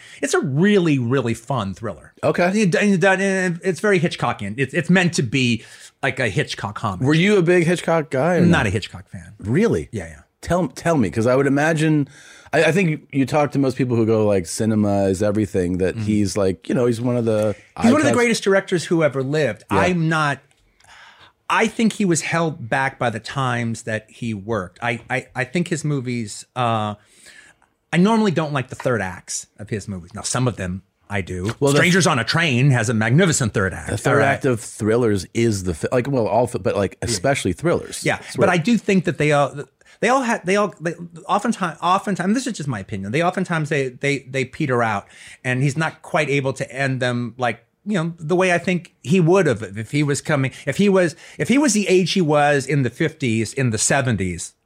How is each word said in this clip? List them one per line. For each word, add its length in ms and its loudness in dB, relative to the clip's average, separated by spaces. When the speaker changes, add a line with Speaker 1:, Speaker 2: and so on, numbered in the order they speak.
Speaker 1:
It's 140 -2
a 60 0
really, 580 2
really 340 0
fun 400 -4
thriller. 400 -12
Speaker 2:
Okay. 220 2
Speaker 1:
And 100 0
it, 200 2
and 280 2
it, 160 4
and 440 -2
it's 160 -4
very 200 2
Hitchcockian. 580 -4
It's, 180 -4
it's 160 0
meant 240 4
to 80 0
be 400 0
like 160 -2
a 100 0
Hitchcock 480 -6
homage. 300 -4
Speaker 2:
Were 80 4
you 220 4
a 40 4
big 240 4
Hitchcock 460 0
guy 240 0
or 100 4
Speaker 1:
Not 180 4
Speaker 2:
no? 60 0
Speaker 1:
a 20 -2
Hitchcock 380 -6
fan. 300 -18
Speaker 2:
Really? 520 0
Speaker 1:
Yeah, 140 -8
yeah. 160 -20
Speaker 2:
Tell, 260 -2
tell 300 -2
me, 120 2
'cause 160 0
I 100 4
would 120 4
imagine 640 2
I, 120 4
I 60 4
think 400 0
you 140 0
talk 280 0
to 60 0
most 160 0
people 220 0
who 80 4
go, 200 4
like, 200 2
"Cinema 600 2
is 180 2
everything," 560 0
that 160 0
Speaker 1:
Mm. 80 -6
Speaker 2:
he's, 340 0
like, 320 0
you 60 0
know, 100 2
he's 160 0
one 160 0
of 80 0
the 300 0
Speaker 1:
He's 100 4
one 80 4
of 60 2
the 40 2
Speaker 2:
icons. 60 2
Speaker 1:
greatest 280 0
directors 420 0
who 180 0
ever 200 0
lived. 480 -2
Speaker 2:
Yeah. 80 2
Speaker 1:
I'm 280 0
not, 320 0
I 180 2
think 260 0
he 120 -2
was 160 2
held 480 -4
back 280 -2
by 120 0
the 100 -6
times 640 -4
that 260 -8
he 240 -8
worked. 480 -6
I, 280 -4
I, 260 -4
I 80 -2
think 240 -4
his 160 -6
movies, 640 -6
uh, 400 0
I 60 -2
normally 340 4
don't 220 -2
like 160 -4
the 60 -14
third 260 -2
acts 460 -10
of 100 -14
his 180 -6
movies. 260 -10
Now, 80 -12
some 260 0
of 80 -2
them 280 -6
I 120 -2
do. 380 -6
Speaker 2:
Well, 140 4
the 40 4
Speaker 1:
Strangers 300 4
on 100 2
a 60 2
Train 480 2
has 180 2
a 40 0
magnificent 600 2
third 200 0
act. 180 -12
Speaker 2:
The 60 -4
third 160 0
Speaker 1:
All 60 4
right. 100 2
Speaker 2:
act 160 -2
of 140 0
Thrillers 760 0
is 300 0
the 100 -2
fi-, 160 -6
like, 160 0
well, 200 0
all, 200 2
fi-, 100 -6
but, 180 -2
like, 260 -2
Speaker 1:
Yeah. 80 -4
Speaker 2:
especially 440 -2
Thrillers. 500 -4
Speaker 1:
Yeah, 160 -2
Speaker 2:
It's 160 -16
Speaker 1:
but 120 2
Speaker 2:
where 20 4
Speaker 1:
I 80 2
do 220 2
think 260 0
that 140 -4
they 120 2
are, 220 2
they 60 4
all 140 2
had, 220 -2
they 120 0
all, 240 -2
they, 140 -6
oftentimes, 520 -2
oftentimes, 520 0
this 120 -2
is 120 -6
just 100 -8
my 120 -4
opinion, 340 -8
they 100 2
oftentimes, 460 -2
they, 180 -2
they, 320 -4
they 240 -6
peter 400 -2
out, 240 -2
and 180 -2
he's 140 0
not 240 -4
quite 280 -2
able 220 0
to 180 -6
end 320 -2
them, 360 -4
like, 280 -4
you 80 -4
know, 240 -2
the 180 -2
way 160 2
I 60 2
think 440 -4
he 200 2
would 240 4
have 180 0
if 280 -10
he 120 0
was 160 0
coming, 320 -2
if 100 -4
he 140 4
was, 260 2
if 100 -4
he 100 4
was 140 4
the 160 0
age 240 4
he 100 2
was 460 2
in 160 2
the 60 0
fifties, 640 -2
in 160 0
the 80 -2
seventies, 760 -2